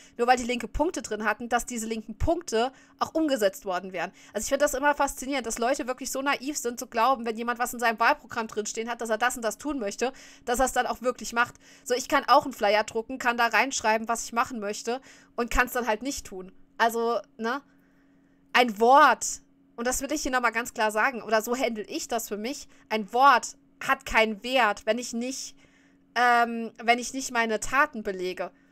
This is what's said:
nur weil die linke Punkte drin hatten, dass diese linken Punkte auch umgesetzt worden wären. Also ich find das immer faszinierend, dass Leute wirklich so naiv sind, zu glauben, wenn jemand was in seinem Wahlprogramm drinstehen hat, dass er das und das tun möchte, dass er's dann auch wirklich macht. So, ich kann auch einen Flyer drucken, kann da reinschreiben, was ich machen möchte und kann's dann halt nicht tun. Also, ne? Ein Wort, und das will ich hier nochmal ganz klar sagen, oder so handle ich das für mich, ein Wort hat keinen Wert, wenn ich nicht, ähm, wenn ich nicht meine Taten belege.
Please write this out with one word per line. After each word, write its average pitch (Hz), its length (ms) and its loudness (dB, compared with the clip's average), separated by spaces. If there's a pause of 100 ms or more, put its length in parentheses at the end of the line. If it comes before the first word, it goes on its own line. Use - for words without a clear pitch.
(160)
nur 240 100 -2
weil 254 120 6
die 254 40 -4
linke 240 240 -4
Punkte 302 360 -2
drin 214 220 -6
hatten, 220 260 -2
dass 233 160 0
diese 226 200 -6
linken 220 300 -8
Punkte 262 560 0 (260)
auch - 160 -2
umgesetzt 262 520 0
worden 185 260 -4
wären. 180 180 -4 (220)
Also 214 140 -6
ich - 20 -6
find 269 140 0
das 294 100 2
immer 285 220 2
faszinierend, 269 520 -4
dass 226 120 -6
Leute 247 280 0
wirklich 254 240 -6
so 262 120 -4
naiv 277 340 -4
sind, 240 240 -6
zu 254 60 -10
glauben, 233 400 0
wenn 226 100 -4
jemand 233 220 -4
was 240 160 -4
in 240 40 -10
seinem 226 220 0
Wahlprogramm 233 480 0
drinstehen 220 400 -6
hat, 240 140 -6
dass 226 80 -4
er 214 80 0
das 247 180 0
und 240 60 -10
das 220 160 -4
tun 285 200 -6
möchte, 233 360 -4 (320)
dass 240 120 0
er's 254 140 2
dann 247 140 0
auch 233 160 -6
wirklich 240 320 -4
macht. 233 220 0 (280)
So, 247 100 0
ich - 140 -4
kann 277 200 2
auch 277 160 8
einen 262 100 -8
Flyer 214 300 2
drucken, 233 340 -8
kann 240 180 0
da 233 120 4
reinschreiben, 220 600 0
was 233 160 -2
ich - 80 -12
machen 233 280 -2
möchte 214 420 -6 (340)
und 240 140 -2
kann's 254 220 2
dann 233 140 -2
halt 214 160 0
nicht 269 240 -8
tun. 185 260 -14 (260)
Also, 226 420 2 (160)
ne? 240 240 -4 (920)
Ein 220 260 4
Wort, 254 640 6 (320)
und 233 120 -6
das 254 160 -2
will 269 100 -4
ich 302 80 -2
hier 277 100 -4
nochmal 240 220 2
ganz 233 220 -4
klar 220 160 0
sagen, 220 320 0
oder 220 180 2
so 240 160 -2
handle 240 280 -2
ich 294 220 -8
das 226 220 -4
für 208 80 -6
mich, 233 320 -8 (220)
ein 220 240 -4
Wort 254 420 6 (260)
hat 262 220 -2
keinen 220 400 2
Wert, 240 400 2
wenn 226 140 0
ich 240 160 -10
nicht, 247 420 -8 (580)
ähm, 233 580 2 (120)
wenn 240 140 4
ich 240 160 -8
nicht 262 180 -6
meine 226 260 0
Taten 262 440 0
belege. 180 500 -6 (200)